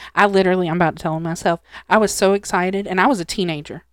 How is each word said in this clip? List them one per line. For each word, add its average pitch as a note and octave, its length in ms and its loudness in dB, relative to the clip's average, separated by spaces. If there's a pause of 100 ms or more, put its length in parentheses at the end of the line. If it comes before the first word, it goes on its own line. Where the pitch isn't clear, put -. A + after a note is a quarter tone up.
(140)
I G3+ 120 4
literally, F#3 420 2
I'm D#3 80 -2
about D#3+ 200 0
to - 60 -16
tell D#3+ 180 -2
myself, E3+ 400 -2 (280)
I G3+ 100 6
was G#3 140 0
so G3 220 2
excited, G3 520 -2
and F#3 140 -2
I F#3+ 60 6
was B3+ 120 2
a E3+ 60 -6
teenager, D#3 680 -6